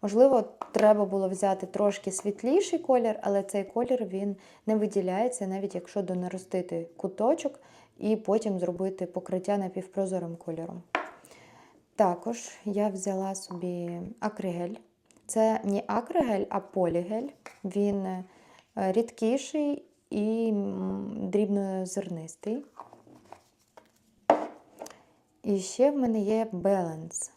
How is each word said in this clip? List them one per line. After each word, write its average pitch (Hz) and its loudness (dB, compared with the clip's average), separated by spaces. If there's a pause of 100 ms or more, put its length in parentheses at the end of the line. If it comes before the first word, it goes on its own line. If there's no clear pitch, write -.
Можливо, 226 6 (280)
треба 208 8
було 190 0
взяти 190 0
трошки 202 0
світліший 262 2
колір, 233 2
але 196 2
цей 196 -2
колір, 240 0
він 190 -4 (300)
не 220 2
виділяється, 202 0
навіть 190 -4
якщо 175 -4
донаростити 180 -4 (100)
куточок 254 0 (380)
і 214 2
потім 214 0
зробити 185 -2
покриття 185 -2
напівпрозорим 185 -4
кольором. 170 -8 (1120)
Також 202 2 (160)
я 208 0
взяла 190 -4
собі 175 -6 (180)
акригель. 190 -4 (560)
Це 220 4
не 202 0
акригель, 233 0
а 202 -2
полігель. 185 -2 (360)
Він, 202 0
е, 185 -6 (500)
рідкіший 233 0 (240)
і, 220 0
м, 196 -2
дрібнозернистий. 190 -2 (2750)
І 196 2
ще 254 2
в 294 0
мене 233 2
є 220 2
Balance. 175 -2